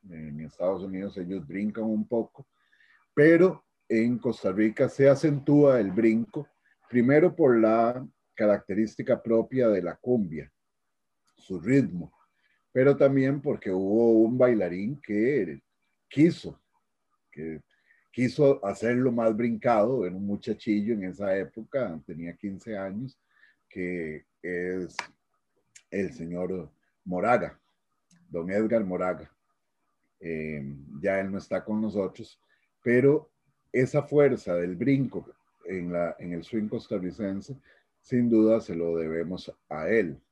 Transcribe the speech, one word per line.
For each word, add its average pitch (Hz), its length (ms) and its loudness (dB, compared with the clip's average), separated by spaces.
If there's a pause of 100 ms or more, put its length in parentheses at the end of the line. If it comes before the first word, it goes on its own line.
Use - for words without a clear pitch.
En 78 320 -12
Estados 90 420 -6
Unidos 95 340 -10
ellos 90 300 -8
brincan 104 380 -6
un 107 200 -2
poco, - 420 -6 (640)
pero 165 500 6 (240)
en 113 300 0
Costa 110 340 -4
Rica 110 380 0
se 135 180 4
acentúa 143 720 4
el 98 120 0
brinco, 113 560 0 (420)
primero 139 440 4
por 127 240 4
la 117 480 2 (280)
característica 107 880 0
propia 117 460 0
de 101 140 2
la 85 140 -6
cumbia, 87 560 -4 (840)
su 92 240 -10
ritmo, 98 540 0 (580)
pero 135 240 4
también 139 460 2
porque 127 300 -4
hubo 110 500 4
un 117 160 2
bailarín 110 640 0
que 104 600 -2 (460)
quiso, 143 540 0 (720)
que 78 300 -12 (500)
quiso 135 540 2
hacerlo 120 460 0
más 113 240 0
brincado, 117 680 0
era 90 100 -6
un 101 120 -8
muchachillo 104 680 -4
en 98 120 -6
esa 95 300 -4
época, 98 680 -6
tenía 85 300 -12
quince 101 420 -10
años, 98 420 -10 (480)
que 87 580 -8 (160)
es 90 540 -6 (960)
el 92 240 -6
señor 87 560 -8 (340)
Moraga, 92 560 -2 (720)
don 85 200 -6
Edgar 110 360 0
Moraga. 90 440 -6 (880)
Eh, 78 440 -8 (380)
ya 98 180 -2
él 95 120 -6
no 98 60 -6
está - 260 -6
con 107 180 -4
nosotros, 101 580 -6 (420)
pero 139 480 2 (420)
esa 131 300 0
fuerza 131 540 2
del 87 200 -4
brinco 127 520 -2 (380)
en 87 260 -8
la, 87 260 -4
en 87 160 -12
el 85 100 -10
swing 107 260 -6
costarricense, 98 840 -8 (460)
sin 120 280 0
duda 110 320 4
se - 120 -10
lo 85 220 -2
debemos 82 580 -6 (140)
a 78 220 -6
él. 95 280 0 (140)